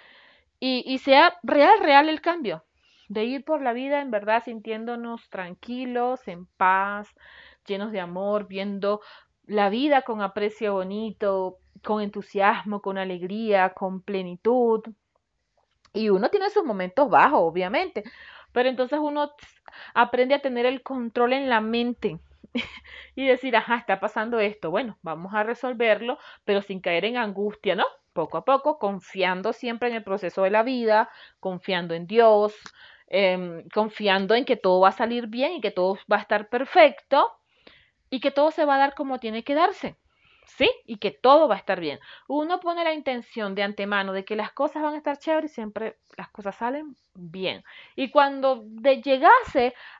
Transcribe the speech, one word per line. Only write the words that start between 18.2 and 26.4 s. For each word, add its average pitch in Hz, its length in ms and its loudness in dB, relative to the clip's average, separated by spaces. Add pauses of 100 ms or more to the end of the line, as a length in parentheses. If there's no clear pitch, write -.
pero 247 160 2
entonces 254 320 -2
uno 294 300 -2 (640)
aprende 247 400 2
a 277 80 0
tener 247 240 -2
el 262 160 -2
control 240 500 -2
en 269 160 -2
la 226 140 2
mente 226 580 -4 (340)
<laughs> - 640 -12
y 269 100 -2
decir, 254 300 2
ajá, 233 200 2
está 202 220 -2
pasando 220 420 -4
esto, 202 300 -2
bueno, 208 300 -6
vamos 170 340 -10
a 214 80 0
resolverlo, 233 760 -2 (260)